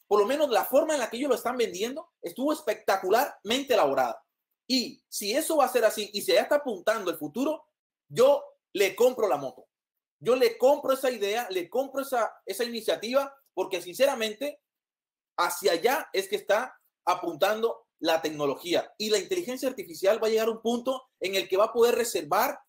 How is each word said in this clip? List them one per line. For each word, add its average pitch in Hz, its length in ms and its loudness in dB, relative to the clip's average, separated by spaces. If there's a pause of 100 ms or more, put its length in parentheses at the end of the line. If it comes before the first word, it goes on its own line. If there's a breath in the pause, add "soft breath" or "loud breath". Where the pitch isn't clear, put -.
por 208 120 4
lo 202 60 4
menos 285 240 0
la 202 140 2
forma 311 300 2
en 285 60 0
la 220 100 -4
que 233 60 -6
ellos 277 120 -2
lo 254 60 2
están 240 220 -4
vendiendo, 233 560 -4 (100)
estuvo 269 300 -4
espectacularmente 226 1200 0
elaborada. 135 500 2 (440)
Y 240 400 -4
si 208 260 -4
eso 320 220 0
va 277 80 6
a - 80 0
ser 226 120 2
así, 208 280 0
y 202 100 -6
si - 100 0
allá 196 100 6
está 269 140 2
apuntando 214 540 -2
el 160 80 -4
futuro, 262 480 -4 (420)
yo 262 360 4 (280)
le 190 220 0
compro 240 340 2
la 156 80 0
moto. - 320 -10 (520)
Yo 220 160 2
le 233 200 2
compro 269 360 4
esa 262 180 0
idea, 214 400 -2
le 180 180 -4
compro 269 340 -4
esa, 240 440 -4
esa 190 160 -6
iniciativa, 240 720 -2 (180)
porque 185 300 -4
sinceramente, 226 760 -2 (760)
hacia 175 360 0
allá 233 400 0
es 190 160 -4
que 208 80 -2
está 214 440 -2 (240)
apuntando 190 840 -2 (120)
la 160 240 2
tecnología. 151 760 -2
Y 214 120 -4
la 208 80 4
inteligencia 190 500 -4
artificial 190 540 -2
va 220 60 2
a - 20 0
llegar 220 180 2
a - 40 0
un 220 100 -10
punto 240 460 -2 (100)
en 190 160 -4
el 190 140 -2
que - 80 -2
va 202 80 4
a 220 80 0
poder 240 220 4
reservar 190 760 -2